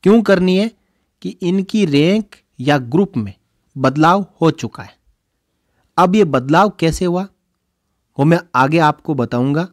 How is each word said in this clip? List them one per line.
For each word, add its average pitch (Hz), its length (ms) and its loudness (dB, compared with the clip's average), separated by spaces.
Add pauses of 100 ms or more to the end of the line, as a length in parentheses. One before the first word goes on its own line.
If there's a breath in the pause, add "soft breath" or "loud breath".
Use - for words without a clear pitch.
क्यों 220 180 6
करनी 185 340 2
है? 214 140 -2 (520)
कि - 200 -10
इनकी 190 440 -2
रैंक 165 500 0 (240)
या 143 180 0
ग्रुप 143 380 -2
में 101 160 -6 (440)
बदलाव 156 500 0 (140)
हो 165 120 2
चुका 120 300 -12
है। - 140 -20 (1000)
अब 185 180 2
ये 208 80 6
बदलाव 151 560 0
कैसे 165 240 -2
हुआ, 180 220 -4 (920)
वो 135 60 2
मैं 170 160 2 (140)
आगे 135 260 2
आपको 151 340 -2
बताऊंगा। 135 580 -2